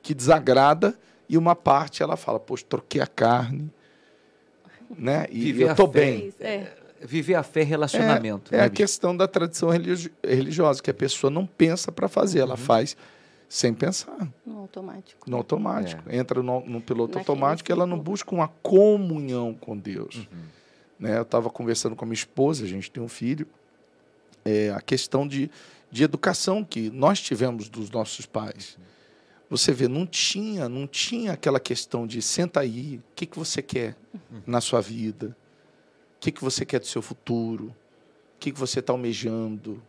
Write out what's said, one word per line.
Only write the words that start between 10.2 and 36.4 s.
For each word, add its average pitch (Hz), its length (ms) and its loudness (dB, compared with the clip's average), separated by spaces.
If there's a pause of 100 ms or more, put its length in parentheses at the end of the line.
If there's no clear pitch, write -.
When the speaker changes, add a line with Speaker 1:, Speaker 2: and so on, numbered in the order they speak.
Speaker 1:
religiosa, 143 600 4
que - 80 0
a - 20 -2
pessoa 139 380 0
não 180 140 -2
pensa 170 480 2
pra - 160 -2
fazer, 175 300 2
ela 131 160 2
Speaker 2:
Uhum. - 20 -12
Speaker 1:
faz 123 400 2 (500)
sem - 260 0
pensar. 175 540 -4 (180)
Speaker 3:
No 220 140 -14
automático. 190 720 -16
Speaker 1:
No 123 80 -2
automático. 90 720 -2
Speaker 2:
É. 120 100 -4
Speaker 1:
Entra 127 260 0
no, 127 160 -2
no 120 220 -8
piloto 117 360 -2
Speaker 3:
Naquele - 20 -2 (120)
Speaker 1:
automático, 143 400 0
ela 180 160 2
não 175 100 -2
Speaker 3:
ciclo. 160 140 -6
Speaker 1:
busca 196 240 -6
uma 160 140 0 (120)
comunhão 160 920 4
com 110 240 -10
Deus. 101 400 -8
Speaker 2:
Uhum. 107 80 -12 (720)
Speaker 1:
Né? 107 180 -2
Eu 117 60 0
tava 117 260 0
conversando 113 460 -4
com - 80 -10
a 113 40 -6
minha 113 80 -4
esposa, 135 500 0
a - 20 -6
gente 95 240 -8
tem 123 100 -10
um 117 60 -8
filho, 135 400 -6 (960)
é, 107 280 2
a 101 100 -6
questão 135 440 -2
de, 139 240 -4 (400)
de 120 140 2
educação 190 640 0
que 110 240 -6
nós 143 320 2
tivemos 120 480 -2
dos 107 200 -10
nossos 110 360 -6
pais. - 520 -8
Speaker 2:
Uhum. - 60 -20 (680)
Speaker 1:
Você - 200 2
vê, 123 160 2
não 147 180 -2
tinha, 190 640 -4
não 131 180 -6
tinha 226 460 -4
aquela 139 300 0
questão 120 440 -6
de 113 160 -8
"senta - 380 -2
aí, 127 380 -6
o 117 60 -18 (120)
que 170 100 -8
que - 140 -14
você 165 220 -4
quer 117 340 -6 (180)
Speaker 2:
Uhum. 120 320 -18
Speaker 1:
na 120 140 0
sua 117 220 0
vida? 110 540 -8 (800)
O - 60 -20
que 156 120 -2
que - 100 -12